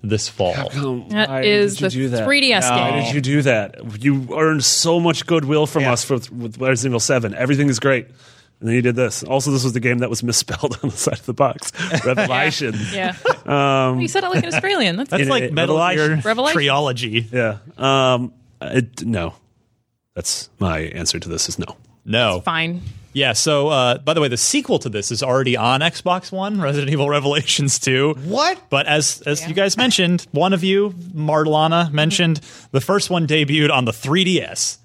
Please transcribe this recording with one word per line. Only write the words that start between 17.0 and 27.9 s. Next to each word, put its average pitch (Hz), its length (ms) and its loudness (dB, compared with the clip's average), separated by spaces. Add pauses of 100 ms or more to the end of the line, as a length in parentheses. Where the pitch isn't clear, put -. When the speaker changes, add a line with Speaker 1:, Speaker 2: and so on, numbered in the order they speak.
Speaker 2:
Yeah. 113 260 0 (200)
Um, 127 560 2 (280)
it, 117 440 -2
no. 92 280 -2 (840)
That's - 340 -8 (100)
my 82 200 0
answer 80 400 -4
to 85 80 -12
this 80 220 -4
is - 100 -8
no. - 160 -10 (300)
Speaker 1:
No. 110 320 2
Speaker 3:
It's - 80 -8
fine. 165 360 -2 (340)
Speaker 1:
Yeah, 135 180 0
so, 147 340 0
uh, 127 320 2
by 147 160 0
the 160 60 2
way, 147 60 2
the 123 100 -2
sequel 262 420 0
to 123 100 -6
this 104 220 -4
is 113 100 -4
already 127 340 2
on 120 260 2
Xbox 175 500 -2
One, 196 280 -4
Resident 143 320 -2
Evil 143 180 0
Revelations 143 680 0
two. 139 460 2